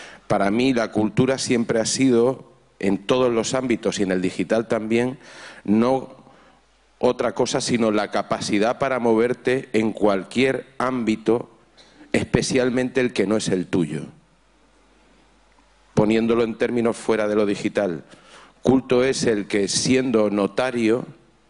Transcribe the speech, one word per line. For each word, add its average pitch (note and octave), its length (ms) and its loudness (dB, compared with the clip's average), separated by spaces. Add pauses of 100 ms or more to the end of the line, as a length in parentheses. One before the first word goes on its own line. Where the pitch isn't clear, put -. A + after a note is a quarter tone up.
(260)
Para G2+ 240 0
mí B2 240 2
la A2 160 -2
cultura B2 480 0
siempre A#2 420 -2
ha G#2+ 60 -2
sido, B2+ 640 2 (280)
en G2 200 0
todos B2+ 340 0
los A2+ 220 -2
ámbitos A#2 460 -2
y - 20 0
en F#2+ 100 -2
el F#2 80 0
digital F#2 480 -2
también, A#2 500 -2 (460)
no A#2+ 520 0 (840)
otra A#2+ 360 0
cosa C3 260 0
sino A2+ 300 2
la G#2 200 0
capacidad G#2 680 0
para C3 200 -2
moverte A#2+ 760 0
en A2 200 0
cualquier G#2 720 0 (120)
ámbito, A2+ 720 -2 (640)
especialmente B2+ 880 0
el B2 120 0
que G2 140 0
no G#2+ 100 2
es G#2 120 -4
el F#2 180 -2
tuyo, D2+ 360 -2 (1900)
poniéndolo A2+ 500 2
en A2 140 -6
términos A#2 380 0
fuera G#2+ 320 -2
de G#2 60 0
lo G#2+ 120 2
digital. G2 580 -2 (580)
Culto B2+ 400 2
es C3 220 -2
el G#2+ 240 0
que, G2+ 180 0
siendo B2 640 0
notario, A#2 760 0 (460)